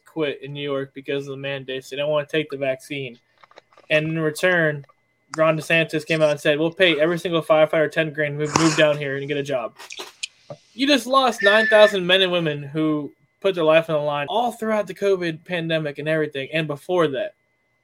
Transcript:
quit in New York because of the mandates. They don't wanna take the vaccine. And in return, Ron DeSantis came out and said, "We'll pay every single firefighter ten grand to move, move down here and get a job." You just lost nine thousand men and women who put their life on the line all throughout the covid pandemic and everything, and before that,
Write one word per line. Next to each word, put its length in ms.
quit 360
in 120
New 80
York 320
because 320
of 60
the 40
mandates. 540
They 60
don't 140
wanna 160
take 220
the 80
vaccine. 600
And 160
in 140
return, 640
Ron 220
DeSantis 480
came 160
out 80
and 100
said, 180
"We'll 140
pay 280
every 180
single 240
firefighter 480
ten 220
grand 260
to 80
move, 120
move 180
down 200
here 200
and 120
get 80
a 60
job." 320
You 120
just 200
lost 360
nine 240
thousand 400
men 160
and 80
women 320
who 480
put 140
their 100
life 260
on 60
the 60
line 280
all 220
throughout 340
the 80
covid 500
pandemic 540
and 100
everything, 440
and 160
before 400
that, 260